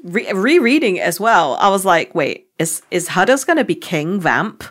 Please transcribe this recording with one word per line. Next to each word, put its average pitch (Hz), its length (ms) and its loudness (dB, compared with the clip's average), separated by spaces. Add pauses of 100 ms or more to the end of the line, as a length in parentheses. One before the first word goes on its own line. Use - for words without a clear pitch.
re-, 175 300 -6
rereading 240 640 2
it 170 60 -4
as 170 180 -2
well, 180 400 2
I - 100 4
was 190 160 0
like, 170 300 2
"Wait, 147 320 -4 (100)
is, - 320 -4
is 175 200 -4
Hudders 214 340 2
gonna 320 220 0
be 170 100 -2
king 165 440 -4
vamp? 156 520 -2